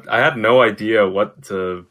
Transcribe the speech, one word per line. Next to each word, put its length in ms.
I 100
had 180
no 240
idea 460
what 360
to, 460